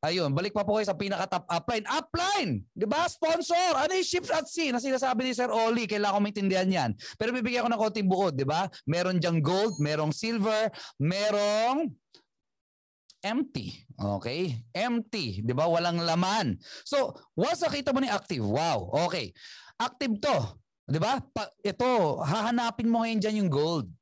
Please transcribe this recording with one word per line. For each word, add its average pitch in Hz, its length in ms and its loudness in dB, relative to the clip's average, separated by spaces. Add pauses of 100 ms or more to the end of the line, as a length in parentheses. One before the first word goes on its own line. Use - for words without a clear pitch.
ayun, 160 320 0
balik 190 240 -2
pa 202 80 2
po 214 160 2
kayo 208 80 0
sa 196 80 0
pinaka-top 190 480 -2
upline. 214 480 -2
Upline! 320 800 -2
Di 208 160 -2
ba? 302 160 2
Sponsor! 339 720 0
Ano 302 160 2
yung 370 160 0
ships - 240 -2
at - 160 -2
sea 311 240 -2
na 240 80 0
sinasabi 254 480 0
ni 254 80 -2
Sir 247 160 0
Oli? 226 320 2
Kailangan 208 320 0
ko 208 80 4
maintindihan 196 480 0
yan. 131 240 0 (240)
Pero 233 160 0
bibigyan 240 320 0
ko - 0 -
ng 226 160 2
konting 214 240 0
buod, 185 240 2
di 135 160 -2
ba? 165 160 2 (240)
Meron 180 320 2
dyang 165 240 2
gold, 190 320 2
merong 151 400 0
silver, 220 560 0 (240)
merong 208 960 0 (1300)
empty. 196 640 -4 (120)
Okay? 117 640 -2 (120)
Empty. 190 680 -4
Di 120 120 -2
ba? 151 120 2
Walang 170 360 2
laman. 180 560 0 (280)
So, - 280 0 (200)
once 294 280 0
nakita 285 280 0
mo 269 120 2
ni 262 80 -2
active, 160 340 -2
wow. 113 460 0 (200)
Okay. 120 240 -6 (440)
Active 233 440 -2
to. 247 160 2 (500)
Di 139 140 0
ba? 247 180 2 (140)
Pa, 208 160 -6 (120)
ito, 208 600 2
hahanapin 233 680 0
mo 226 140 4
ngayon 226 180 0
dyan 214 240 0
yung 170 80 2
gold. 147 340 2 (160)